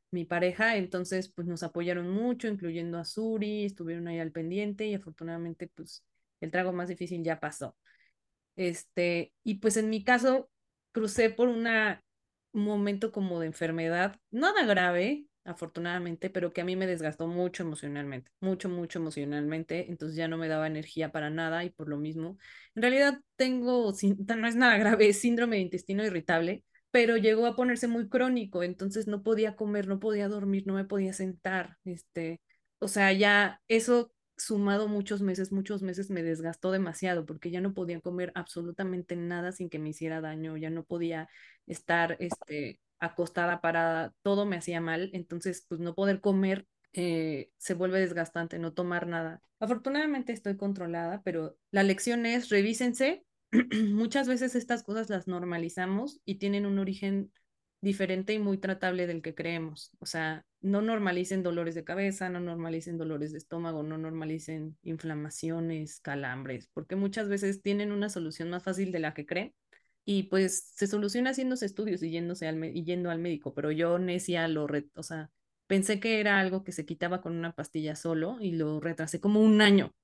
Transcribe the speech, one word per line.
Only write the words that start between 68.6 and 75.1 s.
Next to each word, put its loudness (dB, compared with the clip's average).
fácil -2
de -2
la -2
que -10
creen -4
y, 2
pues, 2
se 0
soluciona 0
haciéndose 0
estudios -2
y -2
yéndose -4
al -2
me-, -4
y -4
yendo -2
al -2
médico, -4
pero -2
yo 2
necia 0
lo 0
re-, -2
o -12
sea, -10